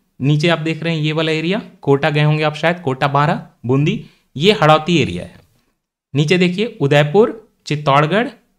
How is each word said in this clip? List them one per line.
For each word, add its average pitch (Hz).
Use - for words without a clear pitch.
नीचे 151
आप 165
देख 156
रहे 165
हैं 151
ये 151
वाला 160
एरिया, 170
कोटा 143
गए 147
होंगे 151
आप 151
शायद, 175
कोटा, 135
बारा, 151
बूंदी, 143
ये 180
हड़ौती 156
एरिया 90
है। -
नीचे 156
देखिए 185
उदयपुर, 147
चित्तौड़गढ़, 151